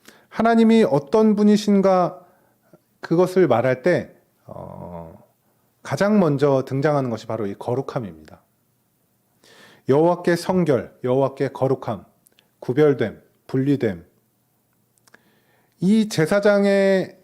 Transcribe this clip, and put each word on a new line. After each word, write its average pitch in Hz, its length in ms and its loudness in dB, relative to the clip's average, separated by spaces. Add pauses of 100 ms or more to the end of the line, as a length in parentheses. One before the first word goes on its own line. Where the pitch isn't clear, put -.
(280)
하나님이 226 560 2
어떤 208 540 2
분이신가 196 880 2 (760)
그것을 180 480 2
말할 123 340 0
때, 151 320 -2 (320)
어, 90 760 -18 (600)
가장 202 360 0
먼저 139 460 2
등장하는 139 460 -2
것이 110 160 -10
바로 110 180 -6
이 101 80 -8
거룩함입니다. 107 880 -10 (1500)
여호와께 170 480 2
성결, 165 680 -2
여호와께 131 460 -2
거룩함, 131 560 -6 (540)
구별됨, 127 640 -2 (240)
분리됨. 127 600 -2 (1800)
이 214 280 2
제사장의 196 1160 0